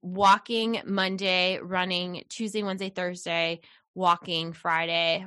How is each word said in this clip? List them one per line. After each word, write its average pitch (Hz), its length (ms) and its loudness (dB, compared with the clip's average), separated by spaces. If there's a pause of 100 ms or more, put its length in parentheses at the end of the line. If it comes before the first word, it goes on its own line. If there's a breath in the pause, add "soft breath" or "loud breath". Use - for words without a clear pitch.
walking 208 840 2
Monday, 190 760 0
running 180 680 -4
Tuesday, 214 360 -4
Wednesday, 190 260 -4
Thursday, 170 720 -4 (320 soft breath)
walking 175 600 0
Friday, 165 720 0